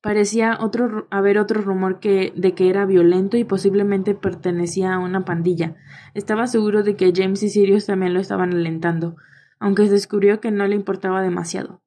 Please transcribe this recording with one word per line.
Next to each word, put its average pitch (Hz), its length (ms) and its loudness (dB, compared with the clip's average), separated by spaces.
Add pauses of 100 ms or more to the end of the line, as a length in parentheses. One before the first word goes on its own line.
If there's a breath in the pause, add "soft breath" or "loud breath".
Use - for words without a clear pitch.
Parecía 214 580 0
otro 220 300 -2
ru-, 214 220 -8
haber 196 260 2
otro 214 240 0
rumor 190 380 -2
que, 190 360 0
de 180 200 0
que 185 120 2
era 196 200 2
violento 185 500 4
y 233 60 2
posiblemente 202 720 0
pertenecía 175 800 -4
a 185 40 -2
una 180 240 -4
pandilla. 165 520 -2 (400 loud breath)
Estaba 220 320 -4
seguro 214 340 0
de 202 140 0
que 185 200 2
James 190 280 0
y 208 60 0
Sirius 202 360 4
también 185 300 -2
lo 180 40 2
estaban 185 340 -2
alentando, 165 640 -2 (420 soft breath)
aunque 202 260 2
se 202 60 2
descubrió 202 500 2
que 233 80 -4
no 202 160 -2
le 196 100 0
importaba 190 460 -4
demasiado. 180 640 -6